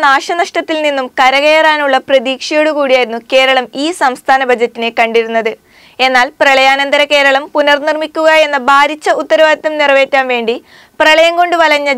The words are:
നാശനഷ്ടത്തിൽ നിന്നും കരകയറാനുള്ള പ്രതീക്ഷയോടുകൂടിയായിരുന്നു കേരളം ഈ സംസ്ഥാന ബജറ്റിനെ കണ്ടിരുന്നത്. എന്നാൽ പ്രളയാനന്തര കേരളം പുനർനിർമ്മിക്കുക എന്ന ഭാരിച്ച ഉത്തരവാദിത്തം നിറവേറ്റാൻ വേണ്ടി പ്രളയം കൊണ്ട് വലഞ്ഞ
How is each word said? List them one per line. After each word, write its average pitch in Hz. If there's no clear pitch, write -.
നാശനഷ്ടത്തിൽ 330
നിന്നും 277
കരകയറാനുള്ള 294
പ്രതീക്ഷയോടുകൂടിയായിരുന്നു 262
കേരളം 262
ഈ -
സംസ്ഥാന 262
ബജറ്റിനെ 233
കണ്ടിരുന്നത്. 226
എന്നാൽ 254
പ്രളയാനന്തര 277
കേരളം 277
പുനർനിർമ്മിക്കുക 302
എന്ന 294
ഭാരിച്ച 294
ഉത്തരവാദിത്തം 311
നിറവേറ്റാൻ 269
വേണ്ടി 233
പ്രളയം 320
കൊണ്ട് 349
വലഞ്ഞ 294